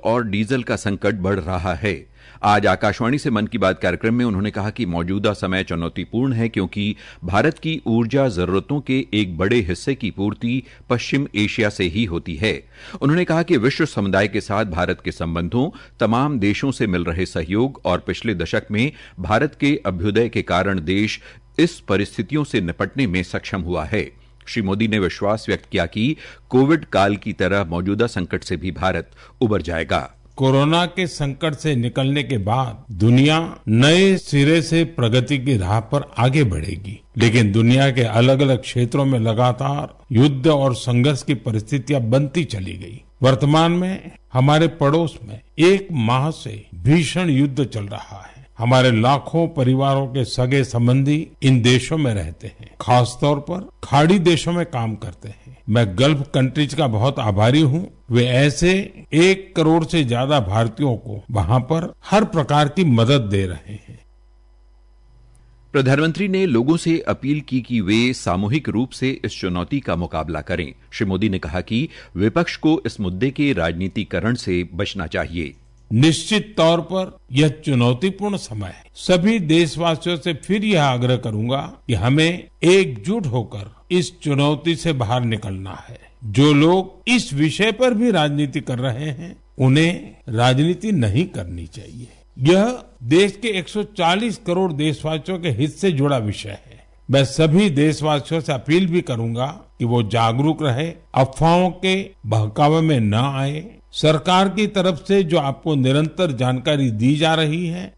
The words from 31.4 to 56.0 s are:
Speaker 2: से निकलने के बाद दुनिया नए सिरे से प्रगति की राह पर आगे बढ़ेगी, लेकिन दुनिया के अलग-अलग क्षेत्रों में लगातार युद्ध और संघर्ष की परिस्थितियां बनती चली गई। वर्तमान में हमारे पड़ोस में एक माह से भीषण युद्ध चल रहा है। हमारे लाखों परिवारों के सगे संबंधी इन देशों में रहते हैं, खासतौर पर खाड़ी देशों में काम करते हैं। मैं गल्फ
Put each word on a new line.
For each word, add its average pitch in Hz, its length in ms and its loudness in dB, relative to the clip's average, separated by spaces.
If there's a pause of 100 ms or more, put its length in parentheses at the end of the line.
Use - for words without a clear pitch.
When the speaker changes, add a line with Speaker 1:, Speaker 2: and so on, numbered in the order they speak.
Speaker 2:
से 147 220 -4
निकलने 131 480 -2
के 123 140 -4
बाद 117 580 -4
दुनिया 135 720 4
नए 165 500 6
सिरे 147 440 2
से 165 220 0
प्रगति 127 540 0
की 127 200 0
राह 98 220 0
पर 139 380 -4
आगे 131 260 2
बढ़ेगी, 98 580 -4 (160)
लेकिन 110 340 4
दुनिया 123 400 4
के 123 100 0
अलग-अलग 127 600 4
क्षेत्रों 123 440 0
में 131 140 2
लगातार 123 800 0 (140)
युद्ध 131 360 4
और 135 280 4
संघर्ष 123 480 0
की 156 100 -2
परिस्थितियां 120 760 -2
बनती 139 320 0
चली 95 300 -8
गई। 101 280 -16 (220)
वर्तमान 147 480 4
में 180 400 -4 (220)
हमारे 147 340 4
पड़ोस 160 600 0
में 110 140 -16 (180)
एक 196 320 4
माह 131 400 0
से 104 340 -14 (100)
भीषण 156 540 2
युद्ध 139 360 0
चल 107 180 -6
रहा 101 380 -14
है। - 160 -20 (200)
हमारे 123 440 4
लाखों 147 460 2
परिवारों 135 600 0
के 123 180 -4
सगे 131 380 0
संबंधी 135 640 2 (160)
इन 131 180 6
देशों 123 360 2
में 135 160 0
रहते 82 340 -8
हैं, - 240 -20 (100)
खासतौर 127 560 2
पर 175 320 -8 (140)
खाड़ी 160 360 4
देशों 165 320 2
में 175 140 -2
काम 113 300 -4
करते 101 340 -14
हैं। - 280 -20 (120)
मैं 104 300 2
गल्फ 143 340 2